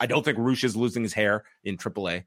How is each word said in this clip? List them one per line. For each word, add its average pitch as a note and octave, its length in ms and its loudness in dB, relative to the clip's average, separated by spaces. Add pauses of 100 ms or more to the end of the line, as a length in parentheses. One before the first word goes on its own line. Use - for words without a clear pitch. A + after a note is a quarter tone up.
I - 40 0
don't B2+ 200 2
think C3 120 0
Rush B2 280 2
is A2 100 2
losing A#2 280 0
his G#2 100 -4
hair G#2+ 320 2 (180)
in G2 140 -4
triple F#2 320 -4
A, F2 180 -4